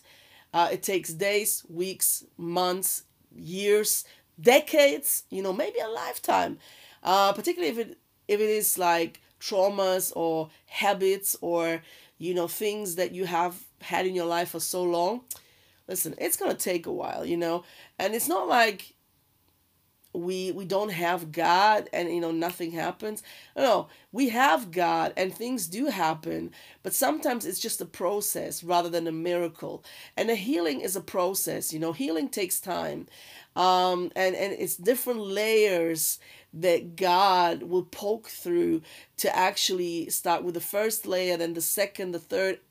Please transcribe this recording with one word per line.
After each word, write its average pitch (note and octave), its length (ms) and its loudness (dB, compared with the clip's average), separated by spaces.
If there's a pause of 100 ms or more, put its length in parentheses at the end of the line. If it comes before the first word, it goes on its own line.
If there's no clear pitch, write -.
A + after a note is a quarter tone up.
(540)
Uh, E3+ 180 4
it F3 100 -4
takes E3+ 300 -2
days, G3+ 560 0
weeks, F3 560 -2 (140)
months, F3+ 640 -2 (320)
years, G3+ 720 0 (340)
decades, C#4+ 920 6
you F#3+ 120 -6
know, F#3+ 100 -2
maybe G4 280 -2
a - 100 -4
lifetime, F#3+ 680 -2 (460)
uh, G3 300 4
particularly E4 400 -2
if A3+ 40 -6
it, G#3 200 -6 (320)
if G#3 100 2
it G#3+ 100 2
is, G#3+ 280 2
like, E3+ 420 2 (220)
traumas F#3+ 760 0
or D#3+ 340 0 (180)
habits F#3+ 760 0
or, E3 400 -2 (360)
you F3 160 -4
know, E3+ 140 0
things G#3 480 -4
that F3 160 -2
you F3+ 140 -4
have F3 360 -2 (200)
had F#3 260 -2
in F#3 80 -2
your F3 100 0
life E3+ 260 -2
for E3 100 -6
so F#3 200 -4
long. F3+ 380 0 (680)
Listen, - 280 -6
it's - 200 -2
gonna F4 160 -2
take F3 320 -4
a - 80 -6
while, - 320 -6
you E3+ 100 -2
know, E3+ 300 -2 (340)
and G3 160 -2
it's A#3+ 140 -2
not F#4 180 0
like A3+ 460 2 (1200)
we, F#3 380 -4
we G3 120 -6
don't F#3+ 280 -2
have E3+ 400 -2
God F#3 600 4
and, F3 220 -2
you F3 80 0
know, E3 100 -2
nothing E3 400 -4
happens. F3 520 -6 (340)
No, C4+ 60 2
no, A3 240 4 (240)
we B3+ 180 0
have B3 420 2
God E3 460 2
and F#3 160 -2
things A#3 320 -6
do G#3+ 220 -4
happen, E3 640 -2 (320)
but F#3 100 -4
sometimes C4+ 520 0
it's F#3 140 -6
just - 220 -6
a F3+ 40 -8
process E3+ 800 -4
rather F3 260 2
than E3 180 -2
a D#3+ 40 -2
miracle. E3 720 -4 (320)
And G#3 140 -2
a A3+ 60 2
healing C#4+ 460 -2
is F#3 140 -4
a F#3 60 -6
process, F3+ 720 -4
you D#3 60 -6
know, E3 140 -2
healing C#4+ 360 -2
takes F#3 300 -2
time. E3+ 480 -6 (480)
Um, F3+ 600 4
and, F#3 200 0
and G3 180 -2
it's F3 220 -4
different A#3+ 440 0
layers G3 1000 2 (340)
that E3+ 420 2
God F3+ 680 4
will F3 220 0
poke A3 420 -4
through E3+ 560 0 (340)
to - 180 -2
actually F3+ 760 0
start E3+ 340 0
with F3 100 -4
the E3+ 80 -4
first G#3+ 460 -2
layer, F#3 300 0
then E3 180 -2
the E3 60 -4
second, G3 500 -2
the E3+ 80 -4
third F#3+ 400 -2 (100)